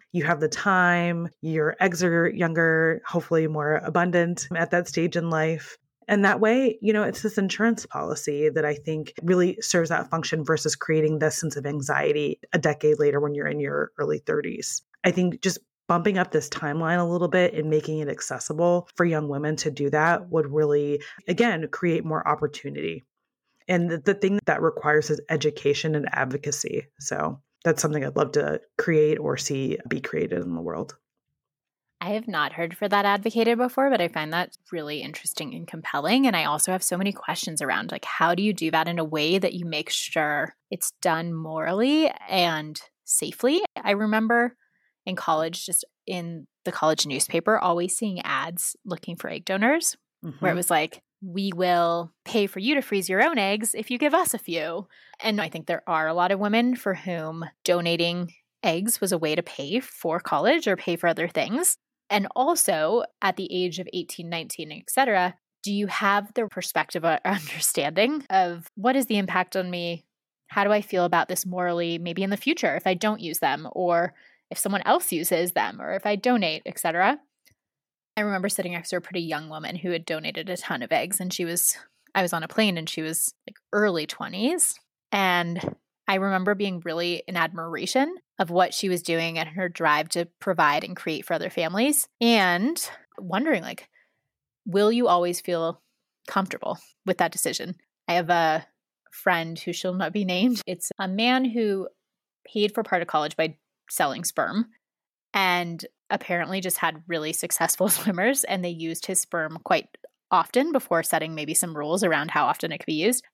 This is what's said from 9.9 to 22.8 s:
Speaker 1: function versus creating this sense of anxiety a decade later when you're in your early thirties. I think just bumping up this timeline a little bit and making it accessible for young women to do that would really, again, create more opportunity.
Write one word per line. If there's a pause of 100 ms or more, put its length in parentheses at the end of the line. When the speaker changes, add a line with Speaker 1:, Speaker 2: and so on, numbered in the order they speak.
Speaker 1:
function
versus
creating
this
sense
of
anxiety (140)
a
decade
later
when
you're
in
your
early
thirties. (200)
I
think
just (280)
bumping
up
this
timeline
a
little
bit
and
making
it
accessible
for
young
women
to
do
that
would
really, (260)
again,
create
more
opportunity. (640)